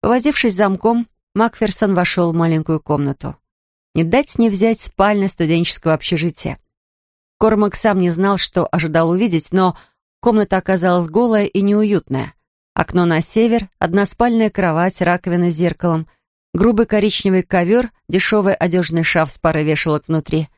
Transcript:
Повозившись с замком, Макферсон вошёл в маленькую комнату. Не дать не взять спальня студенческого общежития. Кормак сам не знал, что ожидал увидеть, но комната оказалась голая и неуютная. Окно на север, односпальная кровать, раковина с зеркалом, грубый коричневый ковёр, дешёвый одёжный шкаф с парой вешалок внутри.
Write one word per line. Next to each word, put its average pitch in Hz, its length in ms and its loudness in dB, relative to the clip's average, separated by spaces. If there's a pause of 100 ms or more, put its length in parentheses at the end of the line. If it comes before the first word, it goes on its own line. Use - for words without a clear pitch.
Повозившись 247 520 0
с 180 40 -4
замком, 214 500 0 (260)
Макферсон 214 600 0
вошёл 175 380 0
в - 20 -2
маленькую 160 460 0
комнату. 143 540 -4 (600)
Не 160 80 2
дать 226 340 0
не 226 140 2
взять 214 280 0
спальня 202 480 0
студенческого 165 680 0
общежития. 165 640 -4 (800)
Кормак 214 380 2
сам 202 240 2
не 175 80 2
знал, 190 280 0
что - 320 -2
ожидал 165 400 0
увидеть, 175 440 0
но 185 240 2 (420)
комната 214 380 2
оказалась 180 500 0
голая 214 380 0
и - 160 -2
неуютная. 202 720 0 (400)
Окно 175 320 0
на 165 160 2
север, 220 480 0 (100)
односпальная 208 680 0
кровать, 180 520 -2
раковина 175 480 0
с 170 40 -2
зеркалом, 165 540 -2 (460)
грубый 220 320 2
коричневый 202 580 0
ковёр, 202 480 0 (180)
дешёвый 196 440 0
одёжный 165 500 -2
шкаф 160 280 0
с - 60 -8
парой 156 260 0
вешалок 151 460 -2
внутри. 156 480 -2